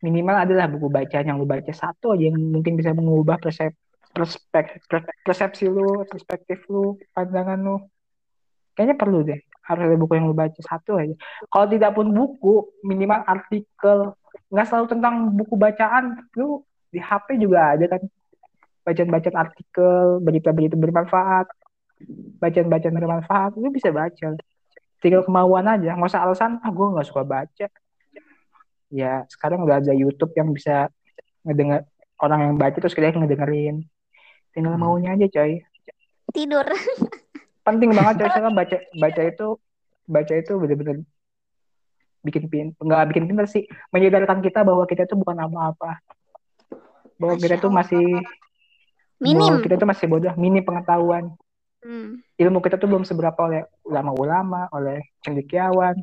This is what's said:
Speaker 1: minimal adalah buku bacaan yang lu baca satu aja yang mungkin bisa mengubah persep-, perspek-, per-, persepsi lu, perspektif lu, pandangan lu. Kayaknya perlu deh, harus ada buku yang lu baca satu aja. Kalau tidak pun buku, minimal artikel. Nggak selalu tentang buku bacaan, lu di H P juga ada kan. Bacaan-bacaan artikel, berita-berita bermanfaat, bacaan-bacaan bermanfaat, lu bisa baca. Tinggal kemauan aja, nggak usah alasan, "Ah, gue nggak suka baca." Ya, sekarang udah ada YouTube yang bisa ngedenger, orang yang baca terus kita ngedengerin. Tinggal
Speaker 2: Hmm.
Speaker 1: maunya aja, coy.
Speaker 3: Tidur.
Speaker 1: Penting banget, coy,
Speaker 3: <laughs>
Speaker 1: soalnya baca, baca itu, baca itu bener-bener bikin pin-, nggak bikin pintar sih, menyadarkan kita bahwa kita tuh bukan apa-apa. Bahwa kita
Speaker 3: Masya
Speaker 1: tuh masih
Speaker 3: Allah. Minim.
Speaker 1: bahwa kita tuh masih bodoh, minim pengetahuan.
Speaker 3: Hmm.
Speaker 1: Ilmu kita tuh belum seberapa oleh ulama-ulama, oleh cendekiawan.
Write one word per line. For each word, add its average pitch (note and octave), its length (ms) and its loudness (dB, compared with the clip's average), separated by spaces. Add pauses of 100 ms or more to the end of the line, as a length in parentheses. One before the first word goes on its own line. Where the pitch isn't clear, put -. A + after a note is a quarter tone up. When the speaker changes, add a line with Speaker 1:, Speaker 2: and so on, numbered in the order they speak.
Speaker 1:
minimal F3 420 0
adalah F3+ 240 2
buku D3 220 -4
bacaan C#3 340 -2
yang C#3+ 160 -2
lu C#3 60 -2
baca C#3 260 -4
satu E3+ 400 -6
aja E3 160 2
yang D#3+ 100 0
mungkin D#3+ 380 -2
bisa E3 160 0
mengubah D#3+ 460 2
persep-, D#3+ 400 -6 (340)
perspek-, E3 720 -4
per-, E3 240 -6 (160)
persepsi F#3+ 420 -2
lu, G3 380 0
perspektif F#3 640 -10
lu, G3 300 -2 (160)
pandangan F#3 440 -4
lu. G3 200 -4 (960)
Kayaknya C4 240 0
perlu G3+ 240 2
deh, D3 180 -4 (240)
harus F#3+ 200 -4
ada E3 120 4
buku E3 220 2
yang D#3+ 80 0
lu D#3 80 0
baca D#3 260 -2
satu E3 380 -6
aja. D#3 160 -4 (340)
Kalau G3+ 220 4
tidak G#3 240 2
pun G#3+ 160 0
buku, G#3+ 560 2 (160)
minimal G3 420 0
artikel. G3+ 920 0 (320)
Nggak G#3 180 0
selalu A#3 220 0
tentang A#3 240 0 (180)
buku G#3 240 0
bacaan, A3 600 2 (160)
lu C#4+ 260 -4 (300)
di E3+ 80 -10
H G3+ 260 -4
P C4+ 140 -4
juga F3+ 340 4
ada D#3 160 2
kan. F3+ 140 -2 (800)
Bacaan-bacaan E3+ 560 0
artikel, F3+ 840 2
berita-berita D#3+ 540 2
bermanfaat, F#3 720 2 (960)
bacaan-bacaan E3 500 2
bermanfaat, E3+ 640 -2
lu A3+ 140 -4
bisa B3 240 -2
baca. D#3 400 -4 (640)
Tinggal F#3 240 4
kemauan F#3 480 4
aja, F3+ 240 0
nggak F3 160 0
usah F3+ 160 -2
alasan, A3 340 0
"Ah, A#3 80 -8
gue F#3 220 -4
nggak D#3+ 160 -2
suka C#3 160 -4
baca." C#3 460 -6 (1200)
Ya, C3 400 -4
sekarang E3+ 340 -4
udah C#3+ 160 4
ada C#3+ 140 0
YouTube C#3 400 0
yang D#3 160 0
bisa C#3+ 400 -2 (560)
ngedenger, D3 400 0 (320)
orang D3+ 240 0
yang D3 140 0
baca C#3 180 2
terus E3+ 180 -4
kita D#3+ 220 0
ngedengerin. D3 720 -2 (640)
Tinggal E3 260 -4
Speaker 2:
Hmm. E3+ 60 -2
Speaker 1:
maunya F3 320 0
aja, G3 180 2
coy. D#3 300 0 (720)
Speaker 3:
Tidur. D4+ 320 -2 (960)
Speaker 1:
Penting A3+ 320 4
banget, G#3+ 240 6
coy, G#3 120 2
Speaker 3:
<laughs> - 40 0
Speaker 1:
soalnya A3 180 2
baca, F#3 260 0 (200)
baca D#3+ 260 0
itu, E3+ 240 -4 (600)
baca D#3 240 0
itu E3 240 -2
bener-bener D3 400 -2 (1200)
bikin D3 240 -4
pin-, D#3 300 -6
nggak D#3 340 2
bikin E3 160 0
pintar G#3 200 0
sih, G3+ 200 -4 (240)
menyadarkan F#3+ 520 2
kita F#3+ 200 0
bahwa F3+ 240 4
kita F3+ 200 -2
tuh G3 120 -4
bukan F3 220 -2
apa-apa. D#3+ 600 -6 (1160)
Bahwa E3+ 160 0
kita F3 220 2
Speaker 3:
Masya F3+ 60 -2
Speaker 1:
tuh G3 100 2
masih F3+ 360 2
Speaker 3:
Allah. F3+ 320 -4 (800)
Minim. D#3+ 320 4
Speaker 1:
bahwa C#3+ 100 2
kita F3+ 160 0
tuh G#3 80 2
masih G3 200 0
bodoh, E3+ 280 0
minim F#3 280 2
pengetahuan. F3 720 0 (480)
Speaker 3:
Hmm. A#3 400 -14 (140)
Speaker 1:
Ilmu F3+ 220 2
kita F3+ 200 0
tuh F#3+ 80 -2
belum G3 160 2
seberapa E3+ 380 -2
oleh E3 220 -2 (200)
ulama-ulama, D#3 880 -4
oleh C#3+ 320 -6 (200)
cendekiawan. F3+ 800 -2